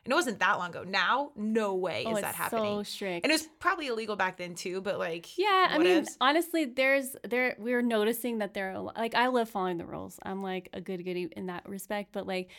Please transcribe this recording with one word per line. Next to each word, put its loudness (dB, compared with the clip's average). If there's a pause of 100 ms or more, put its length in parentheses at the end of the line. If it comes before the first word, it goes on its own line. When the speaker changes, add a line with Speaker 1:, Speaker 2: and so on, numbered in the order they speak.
Speaker 1:
And 0
it 4
wasn't 0
that 4
long -4
ago. -8
Now, 2
no 2
way 0
Speaker 2:
Oh, 0
Speaker 1:
is 0
that -2
Speaker 2:
it's -6
Speaker 1:
happening. 0 (160)
Speaker 2:
so -4
strict. -6
Speaker 1:
And 4
it 6
was 0 (120)
probably 0
illegal -2
back 0
then -8
too, -4
but, -2
like, -6
Speaker 2:
Yeah, 6
I 2
mean, 6
Speaker 1:
whatevs. -12
Speaker 2:
honestly, 4
there's, 2 (120)
there, 0
we're 0
noticing 2
that -4
there -4
are -8
a -6
lo-, -8
like, -2
I 4
love 2
following -2
the -6
rules. -10
I'm, -6
like, -6
a -8
good -8
goody -4
in -8
that -8
respect, -8
but, -6
like, -4